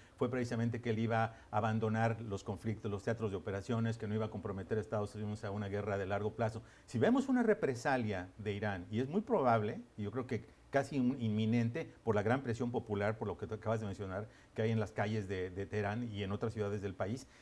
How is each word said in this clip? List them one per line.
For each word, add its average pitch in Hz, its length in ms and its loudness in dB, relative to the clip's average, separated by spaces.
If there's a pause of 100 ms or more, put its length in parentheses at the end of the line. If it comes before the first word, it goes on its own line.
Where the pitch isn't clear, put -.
(180)
fue 120 120 2
precisamente 120 520 0
que 120 80 -2
él 110 100 2
iba 113 240 4
a 113 120 -2 (140)
abandonar 110 720 2
los 101 220 -4
conflictos, 104 480 -4
los 101 120 -4
teatros 110 280 0
de 98 60 -2
operaciones, 113 600 -2
que 117 80 -8
no 104 80 -2
iba 110 120 0
a 107 40 -4
comprometer 101 480 -4
a 107 40 0
Estados 104 340 -2
Unidos 107 300 -6
a 104 40 -4
una 101 200 -2
guerra 101 280 0
de 98 80 0
largo 101 300 0
plazo. 113 260 0 (240)
Si - 140 -2
vemos 247 300 6
una 254 120 6
represalia 127 960 2
de 104 140 -2
Irán, 101 400 -2
y 107 80 2
es 131 80 2
muy 175 140 0
probable, 127 580 4 (180)
y 104 60 -6
yo 101 80 -4
creo 123 160 -4
que - 420 -6
casi 139 300 2
un, 123 220 2
inminente, 117 680 2 (120)
por 110 120 2
la 104 60 4
gran 123 220 2
presión 120 280 -2
popular, 107 460 0
por 110 100 -4
lo 92 100 -4
que - 100 -8
tú - 80 -6
acabas 110 260 0
de 107 60 -4
mencionar, 98 420 -6 (260)
que 117 60 -2
hay 110 100 4
en 113 80 4
las 101 120 -2
calles 107 360 -2
de, 92 220 -2
de 92 160 -6
Teherán 104 460 -2
y 101 120 -4
en 95 80 -2
otras 104 220 -2
ciudades 104 280 -2
del 98 120 -4
país, 104 340 -4 (140)